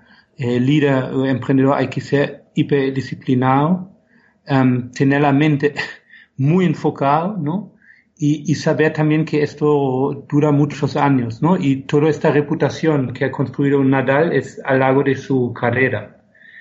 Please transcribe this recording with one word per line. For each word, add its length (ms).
eh, 220
líder 540
o 120
emprendedor 520
hay 100
que 140
ser 420
hiperdisciplinado, 1300
em, 460
tener 300
la 100
mente 440
<laughs> 600
muy 300
enfocado, 720
¿no? 380
Y, 320
y 60
saber 380
también 320
que 180
esto 840
dura 220
muchos 440
años, 460
¿no? 160
Y 260
toda 260
esta 220
reputación 840
que 120
ha 60
construido 520
Nadal 500
es 300
a 100
lo 60
largo 240
de 120
su 380
carrera. 720